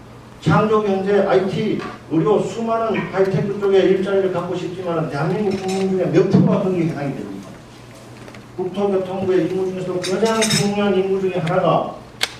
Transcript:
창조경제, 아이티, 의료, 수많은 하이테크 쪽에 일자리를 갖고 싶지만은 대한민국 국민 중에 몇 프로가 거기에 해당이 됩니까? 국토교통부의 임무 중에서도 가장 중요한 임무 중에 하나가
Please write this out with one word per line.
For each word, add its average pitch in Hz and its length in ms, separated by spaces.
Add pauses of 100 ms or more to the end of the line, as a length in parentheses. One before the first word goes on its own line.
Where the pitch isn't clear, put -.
(400)
창조경제, 202 880
아이티, - 540 (300)
의료, 165 320
수많은 226 560 (140)
하이테크 196 480
쪽에 196 200
일자리를 190 520
갖고 175 220
싶지만은 165 560
대한민국 190 520
국민 190 280
중에 185 160
몇 175 240
프로가 - 320
거기에 175 260
해당이 143 260
됩니까? 98 340 (1080)
국토교통부의 185 920
임무 185 220
중에서도 180 300
가장 214 420
중요한 202 540
임무 190 240
중에 180 180
하나가 170 560 (460)